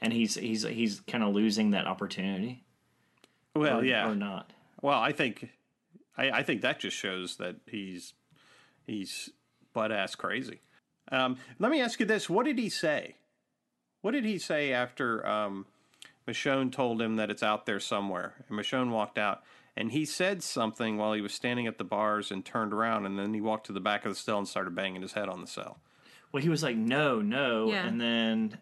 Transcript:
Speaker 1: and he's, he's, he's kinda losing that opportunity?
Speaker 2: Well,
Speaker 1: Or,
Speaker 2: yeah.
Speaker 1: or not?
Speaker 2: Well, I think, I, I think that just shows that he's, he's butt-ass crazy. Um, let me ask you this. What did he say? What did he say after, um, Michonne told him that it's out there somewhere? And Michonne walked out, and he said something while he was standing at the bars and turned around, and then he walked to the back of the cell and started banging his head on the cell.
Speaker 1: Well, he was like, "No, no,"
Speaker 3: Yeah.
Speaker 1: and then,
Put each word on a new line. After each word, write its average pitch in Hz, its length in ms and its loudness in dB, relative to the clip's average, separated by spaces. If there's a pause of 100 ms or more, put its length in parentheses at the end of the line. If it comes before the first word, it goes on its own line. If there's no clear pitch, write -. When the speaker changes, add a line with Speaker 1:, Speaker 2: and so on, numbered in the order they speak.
Speaker 1:
and 113 120 0
he's, 117 220 2
he's, 110 280 -2
he's 113 380 0
kinda 113 280 0
losing 104 420 4
that 95 160 2
opportunity? 98 800 -4 (920)
Speaker 2:
Well, 147 260 4
Speaker 1:
Or, 127 40 2
Speaker 2:
yeah. 113 260 4
Speaker 1:
or 107 40 0
not? 98 380 -4 (280)
Speaker 2:
Well, 139 180 4
I 131 140 2
think, 120 360 -2 (680)
I, 131 140 2
I 117 120 2
think 117 200 0
that 131 180 2
just 98 160 -4
shows 92 400 -4
that 92 200 -6 (100)
he's, 95 480 -10 (720)
he's 101 440 -8 (420)
butt-ass 107 420 0
crazy. 110 460 -4 (500)
Um, 131 260 2 (220)
let 220 120 2
me 311 100 4
ask 240 200 0
you 220 60 4
this. 208 240 0
What 220 160 2
did 269 120 0
he 220 100 0
say? 143 480 -2 (840)
What 208 120 0
did 269 120 0
he 214 140 0
say 147 340 0
after, 123 540 0
um, 101 400 0 (600)
Michonne 135 460 0
told 117 300 0
him 110 140 0
that 107 140 0
it's 104 120 -2
out 107 240 2
there 101 140 0
somewhere? 98 540 -2 (140)
And 104 100 -6
Michonne 123 320 0
walked 110 280 -2
out, 104 240 0 (340)
and 113 160 -2
he 156 120 0
said 185 380 0
something 110 540 -2
while 107 160 0
he 107 80 0
was 101 140 -4
standing 123 320 -2
at 110 120 -6
the 104 60 -4
bars 104 460 0
and 95 140 -6
turned 107 280 -2
around, 107 340 2
and 98 120 -2
then 101 160 -2
he 107 60 -2
walked 110 260 -2
to 104 60 -10
the 98 80 -4
back 104 240 0
of 104 80 0
the 92 60 -6
cell 107 200 0
and 101 100 -2
started 92 260 -2
banging 92 280 -4
his 95 100 -10
head 104 160 -2
on 92 120 -6
the 87 60 -12
cell. - 320 -10 (540)
Speaker 1:
Well, 139 100 0
he 165 60 4
was 156 140 4
like, 123 140 2
"No, 123 440 4
no," 113 480 2
Speaker 3:
Yeah. 180 180 0
Speaker 1:
and 117 140 0
then, 113 600 2